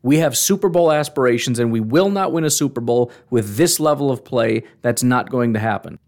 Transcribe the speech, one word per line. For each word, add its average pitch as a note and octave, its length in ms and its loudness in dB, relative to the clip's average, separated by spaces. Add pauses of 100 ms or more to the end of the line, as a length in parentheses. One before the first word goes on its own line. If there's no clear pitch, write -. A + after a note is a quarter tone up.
We C3+ 160 2
have D3+ 180 0
Super G3 320 0
Bowl E3+ 220 4
aspirations, C3 680 0
and A#2 120 0
we A2+ 100 -2
will D3 300 2
not G3 220 -2
win E3 120 -2
a D3+ 60 0
Super C#3 300 -2
Bowl A#2 320 0 (160)
with G#2+ 280 -2
this E3+ 220 2
level C#3+ 320 0
of B2 140 -6
play. A2+ 400 -2 (180)
That's A#2+ 200 -2
not B2 280 0
going A#2+ 240 0
to G#2+ 60 -2
happen. G#2+ 480 -6